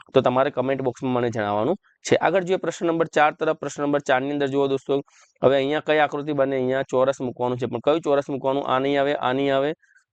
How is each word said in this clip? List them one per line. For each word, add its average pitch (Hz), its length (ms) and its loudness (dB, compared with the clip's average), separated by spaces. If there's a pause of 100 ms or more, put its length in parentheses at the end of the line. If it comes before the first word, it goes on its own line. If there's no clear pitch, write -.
(140)
તો 131 80 6
તમારે 131 280 2
કમેન્ટ 135 320 -2
બોક્સમાં 131 320 -2
મને 120 160 0
જણાવવાનું 110 460 0
છે. - 400 -4
આગળ 170 280 2
જોઈએ 180 140 -2
પ્રશ્ન 170 300 -4
નંબર 165 180 0
ચાર 151 280 2
તરફ. 156 220 -2
પ્રશ્ન 143 280 -8
નંબર 143 160 0
ચાર 131 220 0
ની 139 100 -4
અંદર 143 160 -2
જુઓ 139 200 0
દોસ્તો, 139 340 -2 (420)
હવે 131 120 6
અહીંયા 139 240 0
કઈ 151 180 0
આકૃતિ 147 360 0
બને? 135 220 0
અહીંયા 131 260 0
ચોરસ 135 400 0
મૂકવાનું 123 360 -4
છે, 123 80 -4
પણ 117 140 -4
કયું 156 220 2
ચોરસ 143 280 0
મૂકવાનું? 139 400 -2
આ 131 100 2
નહીં 139 220 0
આવે, 143 120 2
આ 127 200 -2
નહીં 139 220 0
આવે. 139 180 0 (400)